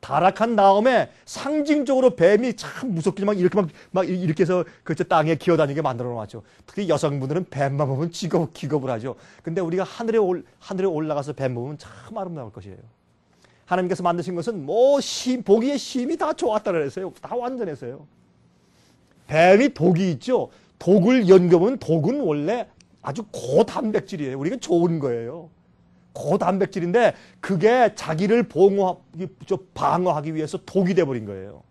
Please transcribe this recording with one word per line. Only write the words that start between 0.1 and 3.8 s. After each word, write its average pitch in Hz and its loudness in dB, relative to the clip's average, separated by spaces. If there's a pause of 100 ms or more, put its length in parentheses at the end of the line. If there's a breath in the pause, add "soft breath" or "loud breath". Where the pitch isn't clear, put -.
다음에 202 4 (160 soft breath)
상징적으로 277 0
뱀이 208 4
참 - -8
무섭게 175 -2
막 208 0
이렇게 180 2
막, 180 0 (220 loud breath)